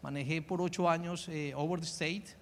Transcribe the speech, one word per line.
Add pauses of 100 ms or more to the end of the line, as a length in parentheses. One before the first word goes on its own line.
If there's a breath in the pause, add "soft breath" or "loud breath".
manejé
por
ocho
años,
eh,
over
the
state (160)